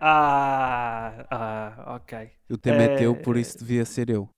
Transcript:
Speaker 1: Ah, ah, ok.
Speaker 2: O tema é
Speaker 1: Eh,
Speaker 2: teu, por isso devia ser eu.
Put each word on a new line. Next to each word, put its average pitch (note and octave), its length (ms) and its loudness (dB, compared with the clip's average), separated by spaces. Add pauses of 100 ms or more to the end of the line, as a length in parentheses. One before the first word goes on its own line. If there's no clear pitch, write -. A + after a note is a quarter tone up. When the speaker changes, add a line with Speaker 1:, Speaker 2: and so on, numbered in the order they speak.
Speaker 1:
Ah, C3 1300 2
ah, A2 680 -8
ok. - 340 -16 (200)
Speaker 2:
O A#2 80 -4
tema A#2+ 240 2
é C#3+ 40 6
Speaker 1:
Eh, C#3 120 2
Speaker 2:
teu, A#2+ 180 4
por A#2+ 220 -2
isso A#2 220 -4
devia A#2 260 -2
ser A#2+ 240 -4
eu. G2+ 180 -2 (100)